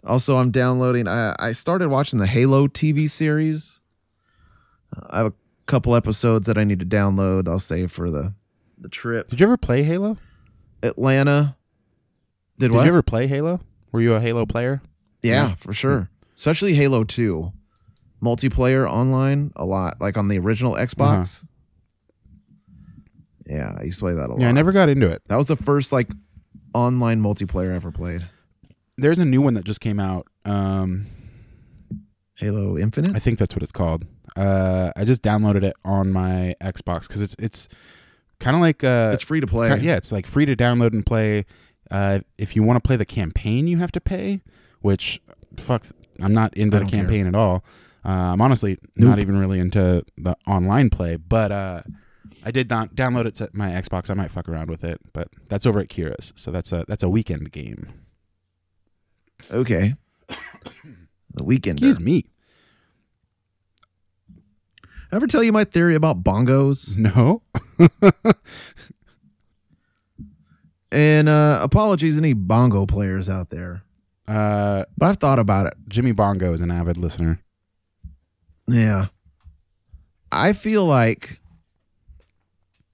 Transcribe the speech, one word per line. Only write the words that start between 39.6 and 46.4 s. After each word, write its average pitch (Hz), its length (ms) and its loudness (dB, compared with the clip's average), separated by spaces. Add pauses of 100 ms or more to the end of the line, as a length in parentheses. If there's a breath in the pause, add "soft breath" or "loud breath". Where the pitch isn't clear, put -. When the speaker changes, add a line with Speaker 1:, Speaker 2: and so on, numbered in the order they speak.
Speaker 2:
yeah, 156 140 0
it's, - 160 -6
like, 98 140 -6
free 143 220 0
to 131 80 0
download 120 380 2
and 107 120 -4
play. 107 400 0 (460 soft breath)
Uh, 98 280 0 (200)
if - 160 -8
you 107 80 4
wanna 120 180 4
play 131 140 0
the 107 100 -2
campaign, 107 600 -4
you 175 100 0
have 175 140 -4
to 175 100 -8
pay, 196 400 -6 (400 soft breath)
which, 98 400 -2 (360)
fuck, - 280 -4 (340)
I'm 98 140 0
not 110 240 0